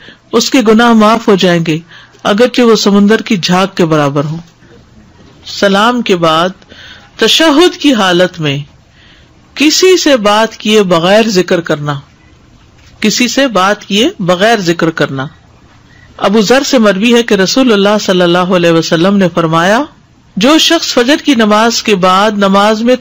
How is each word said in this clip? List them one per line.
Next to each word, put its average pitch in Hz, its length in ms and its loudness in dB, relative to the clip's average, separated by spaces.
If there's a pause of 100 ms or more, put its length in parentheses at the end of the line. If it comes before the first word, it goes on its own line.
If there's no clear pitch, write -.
(320)
اس - 180 -2
کے 269 180 2
گناہ 233 260 4
معاف 226 340 2
ہو 208 80 4
جائیں 175 320 0
گے، 160 120 -2 (440)
اگرچہ 240 380 0
وہ 226 140 4
سمندر 202 460 2
کی 220 160 -4
جھاگ 180 380 -2
کے 185 100 0
برابر 147 380 -2
ہوں۔ 151 140 -8 (1080)
سلام 214 560 -2
کے 202 140 -2
بعد 165 340 0 (680)
تشہد 320 600 2
کی 285 160 0
حالت 180 460 0
میں 143 180 -4 (1000)
کسی 339 420 2
سے 285 200 2
بات 214 400 0
کیے 214 260 0
بغیر 180 440 2
ذکر 180 340 -2
کرنا، 147 320 -6 (1080)
کسی 214 280 -2
سے 269 200 -2
بات 202 380 -2
کیے 220 240 0 (100)
بغیر 190 380 0
ذکر 170 320 -2
کرنا۔ 143 360 -6 (920)
ابو 208 240 0
ذر 247 220 2
سے 269 140 -2
مروی 214 380 2
ہے 233 80 2
کہ 226 100 -2
رسول 214 400 0
اللہ 202 280 0
صلی 180 200 0
اللہ 175 160 2
علیہ 175 340 0
وسلم 165 460 0
نے 190 160 2
فرمایا، 170 500 0 (520)
جو 262 220 2
شخص 330 360 -2
فجر 254 300 0
کی 285 120 0
نماز 220 480 0
کے 214 120 0
بعد 190 360 0
نماز 202 500 0
میں 247 200 2